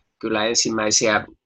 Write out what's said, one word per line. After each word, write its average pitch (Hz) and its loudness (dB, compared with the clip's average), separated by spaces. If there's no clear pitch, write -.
kyllä 110 -2
ensimmäisiä 110 0